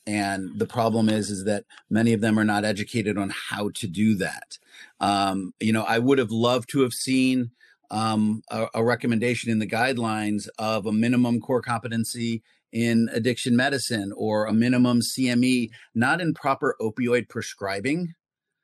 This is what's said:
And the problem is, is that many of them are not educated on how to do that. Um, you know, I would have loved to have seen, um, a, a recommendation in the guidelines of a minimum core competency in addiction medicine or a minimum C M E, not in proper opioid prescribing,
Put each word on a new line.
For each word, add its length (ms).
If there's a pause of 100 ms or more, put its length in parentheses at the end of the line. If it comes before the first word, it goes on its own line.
And 540
the 60
problem 420
is, 220
is 160
that 180 (260)
many 220
of 80
them 180
are 60
not 220
educated 520
on 140 (180)
how 260
to 120
do 280
that. 420 (420)
Um, 640
you 100
know, 120
I 160
would 180
have 140
loved 400
to 100
have 100
seen, 600 (380)
um, 600
a, 240
a 100
recommendation 640
in 100
the 80
guidelines 800 (100)
of 260
a 60
minimum 480
core 220
competency 800 (280)
in 420
addiction 420
medicine 640
or 280
a 60
minimum 500
C 280
M 140
E, 260 (260)
not 240
in 140
proper 480
opioid 480
prescribing, 840 (500)